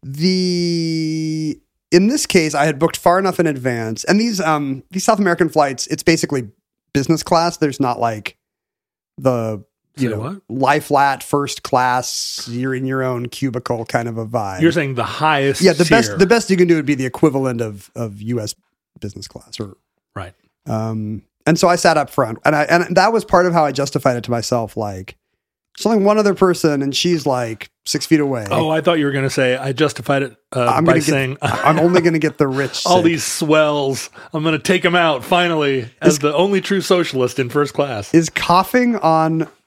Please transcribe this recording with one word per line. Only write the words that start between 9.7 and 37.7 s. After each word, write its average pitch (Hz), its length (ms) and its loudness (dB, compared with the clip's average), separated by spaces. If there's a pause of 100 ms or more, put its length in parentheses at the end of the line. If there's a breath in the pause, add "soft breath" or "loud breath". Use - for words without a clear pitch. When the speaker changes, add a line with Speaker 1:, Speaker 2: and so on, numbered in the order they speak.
Speaker 1:
you 131 120 -2
Speaker 2:
Say 110 60 -4
Speaker 1:
know, 107 60 -6
Speaker 2:
what? 113 280 -10
Speaker 1:
lie 135 300 2
flat 139 440 0
first 139 400 -4
class, - 880 -2
you're 127 260 -4
in 131 100 -6
your 131 180 -2
own 123 240 -4
cubicle 120 580 -4
kind 117 220 -2
of 113 100 -6
a 113 80 -6
vibe. 107 360 -4
Speaker 2:
You're 165 100 4
saying 139 240 -2
the 120 80 -4
highest 139 580 0
Speaker 1:
Yeah, 180 120 6
the 160 120 2
best, 220 240 4
Speaker 2:
tier. 202 80 -6
Speaker 1:
the 185 100 6
best 220 220 2
you 190 80 2
can 175 100 4
do 170 80 4
would 151 100 -2
be 143 100 0
the 131 100 -4
equivalent 131 560 0
of, 104 340 -10
of 107 260 -8
U 117 180 -4
S 104 160 -8 (440)
business 101 280 -12
class, - 320 -18
or 101 180 -10 (380)
Speaker 2:
Right. 92 180 -14 (340)
Speaker 1:
um, 110 560 -6 (220)
and 165 120 4
so 185 100 4
I 175 100 4
sat 165 200 4
up 143 120 -2
front, 117 360 -2
and 151 100 4
I, 147 100 2
and 170 300 2
that 190 160 4
was 220 140 0
part 180 220 4
of 170 60 0
how 160 120 4
I 139 60 0
justified 131 460 0
it 113 80 -6
to 120 60 -4
myself. 117 460 -2
Like, 98 400 -8 (600)
there's - 80 -6
only 214 200 4
one 208 120 4
other 202 180 2
person, 165 460 2
and 139 140 -4
she's, 170 300 0
like, 123 460 -4 (160)
six - 180 -4
feet 160 140 4
away. 131 320 -2
Speaker 2:
Oh, 156 180 0
I 160 120 2
thought 165 180 2
you 143 60 2
were 139 60 0
gonna 135 200 0
say, 127 260 2
"I 135 140 -4
justified 139 500 0
it, 131 140 -6 (180)
uh, 123 140 0
Speaker 1:
I'm 135 180 2
Speaker 2:
by 147 60 4
Speaker 1:
gonna 160 80 4
get, 147 60 -2
Speaker 2:
saying 135 340 0
<laughs> - 20 -10
Speaker 1:
I'm 147 380 0
only 175 220 4
gonna 165 180 2
get 147 180 -2
the 143 100 2
rich 135 380 -4
Speaker 2:
all 175 120 4
Speaker 1:
sick. 170 80 2
Speaker 2:
these 165 180 2
swells. 147 840 0 (240 loud breath)
I'm 156 100 -4
gonna 156 160 0
take 185 260 0
'em 175 100 -2
out 156 280 2
finally 151 680 0 (120)
as 175 120 4
Speaker 1:
Is 147 60 -4
Speaker 2:
the 147 160 0
only 190 260 2
true 196 200 -2
socialist 139 580 0
in 123 100 -2
first 143 240 -2